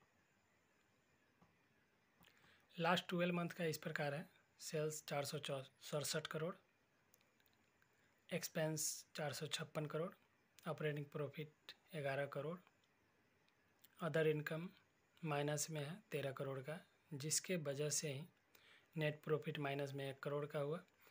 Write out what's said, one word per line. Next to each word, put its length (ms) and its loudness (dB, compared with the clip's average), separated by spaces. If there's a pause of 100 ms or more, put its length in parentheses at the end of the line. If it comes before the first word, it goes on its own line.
(2750)
लास्ट 320 6
ट्वेल्व 260 4
मंथ 160 2
का 140 0
इस 140 2
प्रकार 340 0
है, 160 -4 (320)
सेल्स 440 0
चार 200 0
सौ 140 -2
सड़सठ 880 -4
करोड़, 280 -2 (1700)
एक्सपेंस 760 0 (100)
चार 180 -2
सौ 160 -4
छप्पन 380 -2
करोड़, 260 -2 (520)
ऑपरेटिंग 420 0
प्रॉफिट 640 -6 (200)
ग्यारह 340 0
करोड़, 300 -4 (1400)
अदर 280 4
इनकम 420 0 (540)
माइनस 460 2
में 120 -2
है 140 -4 (160)
तेरह 220 0
करोड़ 260 -4
का, 200 -6 (320)
जिसके 460 0
वजह 340 0
से 180 0
ही 180 -6 (680)
नेट 280 2
प्रॉफिट 360 2
माइनस 340 0
में 160 -2
एक 140 -6
करोड़ 220 0
का 140 -2
हुआ 200 0 (320)